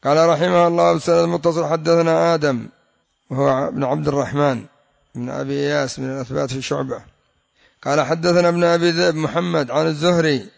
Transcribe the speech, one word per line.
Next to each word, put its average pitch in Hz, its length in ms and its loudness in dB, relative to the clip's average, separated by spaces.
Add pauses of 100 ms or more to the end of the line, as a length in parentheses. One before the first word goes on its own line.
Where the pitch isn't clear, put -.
قال 156 240 4
رحمه 175 380 4
الله: 170 260 2
بسند 170 360 2
متصل، 165 380 0
حدثنا 165 680 2
آدم 135 340 -2 (640)
وهو 135 380 0
ابن 139 160 -4
عبد 147 240 -2
الرحمن 139 560 -2 (500)
بن 123 160 -8
أبي 139 240 -6
إياس 143 440 -4
من 131 180 -8
الأثبات 131 360 -6
في 131 100 -8
شعبة، 135 420 -6 (800)
قال 143 180 0
حدثنا 170 480 2
ابن 175 160 2
أبي 170 260 2
ذئب 170 240 0
محمد 156 560 -2
عن 151 160 0
الزهري 156 720 0